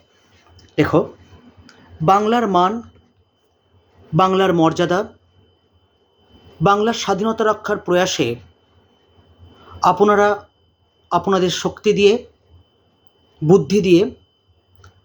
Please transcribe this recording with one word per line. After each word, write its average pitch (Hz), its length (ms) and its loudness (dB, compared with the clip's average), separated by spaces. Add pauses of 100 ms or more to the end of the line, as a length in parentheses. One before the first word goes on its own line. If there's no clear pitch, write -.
(760)
লেখো, 156 340 0 (920)
বাংলার 208 480 2
মান, 190 340 0 (1300)
বাংলার 185 420 2
মর্যাদা, 170 640 -2 (1400)
বাংলার 208 340 0
স্বাধীনতা 220 500 -4
রক্ষার 208 340 -4
প্রয়াসে 175 580 -2 (1500)
আপনারা 202 680 0 (640)
আপনাদের 180 400 -2
শক্তি - 420 -4
দিয়ে, 202 340 2 (1160)
বুদ্ধি 175 380 2
দিয়ে, 185 300 2 (960)